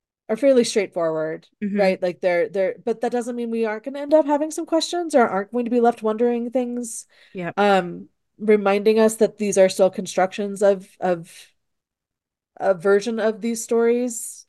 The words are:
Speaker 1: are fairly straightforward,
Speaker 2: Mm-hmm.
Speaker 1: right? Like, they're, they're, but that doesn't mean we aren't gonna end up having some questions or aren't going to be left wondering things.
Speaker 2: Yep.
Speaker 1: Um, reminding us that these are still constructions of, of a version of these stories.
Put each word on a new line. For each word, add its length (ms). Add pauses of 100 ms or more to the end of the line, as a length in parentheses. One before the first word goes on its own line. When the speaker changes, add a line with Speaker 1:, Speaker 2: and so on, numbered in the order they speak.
(280)
Speaker 1:
are 80
fairly 280
straightforward, 840 (160)
Speaker 2:
Mm-hmm. 160
Speaker 1:
right? 220
Like, 180
they're, 280
they're, 360
but 160
that 120
doesn't 220
mean 160
we 140
aren't 200
gonna 160
end 140
up 120
having 240
some 160
questions 480
or 120
aren't 240
going 140
to 60
be 100
left 220
wondering 480
things. 560 (260)
Speaker 2:
Yep. 260
Speaker 1:
Um, 500 (300)
reminding 600
us 160
that 220
these 200
are 120
still 200
constructions 720
of, 240 (140)
of 320 (1300)
a 140
version 460
of 200
these 220
stories. 880